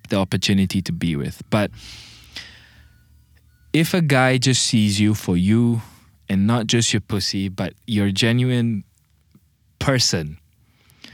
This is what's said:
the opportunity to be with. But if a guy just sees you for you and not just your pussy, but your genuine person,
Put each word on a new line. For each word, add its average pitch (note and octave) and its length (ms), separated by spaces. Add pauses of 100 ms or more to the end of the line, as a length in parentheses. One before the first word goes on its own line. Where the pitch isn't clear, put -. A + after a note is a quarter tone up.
the G#2+ 80
opportunity F#2+ 680
to F2 100
be E2 220
with. C#2 340
But G#2+ 220 (2000)
if D#3+ 220
a F3+ 80
guy C3 360
just B2 260
sees G#2 360
you G#2+ 140
for F#2+ 220
you A2+ 460 (460)
and G2 180
not A2+ 200
just A#2 260
your G#2 80
pussy, G2 480
but F#2 260 (120)
your G#2 240
genuine A#2 720 (960)
person, F2 600 (760)